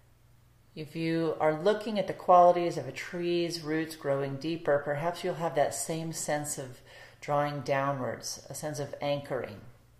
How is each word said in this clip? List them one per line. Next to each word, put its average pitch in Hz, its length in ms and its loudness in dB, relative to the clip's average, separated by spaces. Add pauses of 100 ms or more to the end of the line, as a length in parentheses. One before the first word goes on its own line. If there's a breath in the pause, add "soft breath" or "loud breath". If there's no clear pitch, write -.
(760 soft breath)
If 156 200 -14
you 165 440 0
are 156 220 2
looking 214 380 2
at 185 80 0
the 156 60 -4
qualities 175 640 8
of 131 100 -6
a - 40 -8
tree's 170 720 -2
roots 156 340 -2
growing 139 420 -2
deeper, 156 460 0
perhaps 147 400 -2
you'll 180 120 -2
have 160 180 -2
that 143 220 2
same 165 380 -4
sense 147 440 -4
of 131 240 -12 (400 loud breath)
drawing 147 400 -2
downwards, 135 880 -2
a 139 60 -10
sense 151 240 -6
of 143 200 -8
anchoring. 139 640 -4 (380)